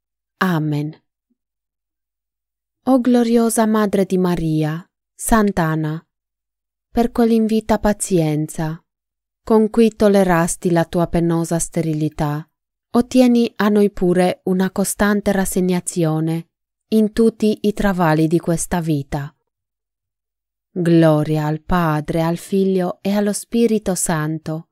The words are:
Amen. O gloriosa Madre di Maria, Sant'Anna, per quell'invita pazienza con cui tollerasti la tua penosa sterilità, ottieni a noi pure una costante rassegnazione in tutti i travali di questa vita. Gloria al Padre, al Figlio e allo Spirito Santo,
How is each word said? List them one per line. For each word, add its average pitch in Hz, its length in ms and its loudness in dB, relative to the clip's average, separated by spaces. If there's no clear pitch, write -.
Amen. 156 640 -2
O 254 180 4
gloriosa 233 640 2
Madre 214 400 2
di 190 100 -2
Maria, 165 720 -2
Sant'Anna, 165 880 -2
per 240 220 -2
quell'invita 220 680 0
pazienza 160 1040 -2
con 220 240 4
cui 220 260 2
tollerasti 180 760 2
la 165 160 2
tua 170 220 -2
penosa 170 500 -2
sterilità, 156 880 -4
ottieni 240 680 2
a 202 120 0
noi 202 220 2
pure 180 540 0
una 185 260 0
costante 202 600 -2
rassegnazione 175 1160 -2
in 214 240 0
tutti 220 500 0
i 208 120 0
travali 175 520 2
di 165 120 0
questa 175 420 -4
vita. 147 540 -6
Gloria 156 760 2
al 156 140 -4
Padre, 165 640 -2
al 170 160 -2
Figlio 190 640 -2
e 196 100 -2
allo 208 200 0
Spirito 214 640 -2
Santo, 160 760 -4